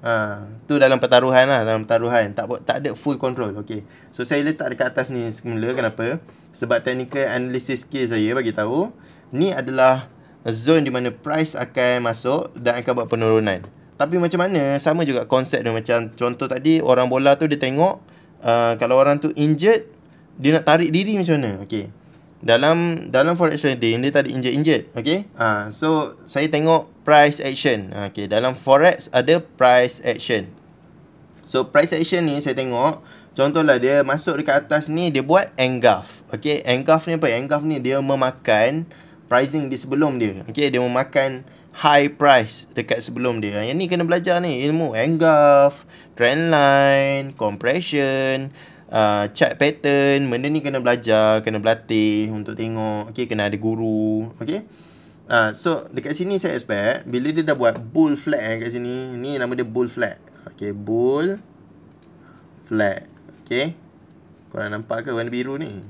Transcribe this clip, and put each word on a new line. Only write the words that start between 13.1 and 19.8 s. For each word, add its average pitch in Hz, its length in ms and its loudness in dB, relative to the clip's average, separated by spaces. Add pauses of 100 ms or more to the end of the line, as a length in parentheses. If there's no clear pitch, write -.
Tapi 160 240 0
macam 175 240 0
mana? 147 400 0
Sama 160 240 0
juga 123 160 -2
konsep 131 400 0
dia. 117 80 -2
Macam 113 400 -2
contoh 123 400 -4
tadi, 151 320 0
orang 127 240 4
bola 139 320 4
tu 160 80 0
dia 147 80 0
tengok, 147 480 0 (400)
uh, 117 320 2
kalau 120 240 2
orang 143 240 4
tu 151 160 -2
injured, 156 480 2 (480)